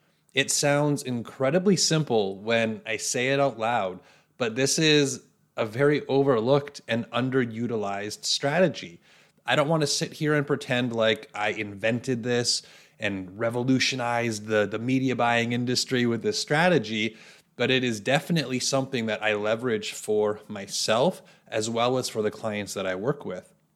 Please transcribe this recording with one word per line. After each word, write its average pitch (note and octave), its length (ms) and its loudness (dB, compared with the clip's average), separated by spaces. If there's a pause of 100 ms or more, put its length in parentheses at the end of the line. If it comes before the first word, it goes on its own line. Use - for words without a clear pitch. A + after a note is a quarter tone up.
(340)
It C#3 160 0
sounds D3 520 2
incredibly C#3 760 2
simple A#2 600 2
when A2 480 0
I A2 140 -4
say B2+ 300 -2
it C#3 120 2
out B2+ 180 0
loud, A2 420 0 (360)
but A#2 180 -2
this C3+ 240 2
is D3 440 4 (340)
a A#2+ 80 0
very C#3 440 2
overlooked C3+ 760 2
and A#2 240 -2
underutilized A#2 1160 -2
strategy. C#3+ 720 0 (460)
I B2 100 2
don't D3 120 2
wanna D#3 180 2
sit - 260 -4
here D3+ 220 0
and C#3+ 120 2
pretend B2+ 480 -2
like A2 400 2
I G#2 140 -2
invented A2 720 -2
this A#2+ 400 0 (380)
and F#2+ 360 -6
revolutionized A#2+ 1120 0
the, G#2+ 200 4
the G#2+ 120 -4
media C3 380 0
buying A#2 360 2
industry B2 540 0
with A#2 160 0
this G#2 160 0
strategy, A#2+ 800 2 (400)
but A#2+ 120 0
it C3 140 2
is A#2 160 0
definitely C3 640 0
something C3 460 -2
that G#2+ 180 -4
I G#2+ 100 2
leverage A2 580 -2
for G#2+ 540 0
myself A2 760 -2 (260)
as A2+ 200 -2
well A#2 300 2
as B2 100 -4
for A2+ 140 -4
the G#2 80 2
clients G#2 440 -6
that G2 120 -4
I F#2 80 -2
work A2+ 300 -4
with. F#2 280 -12 (240)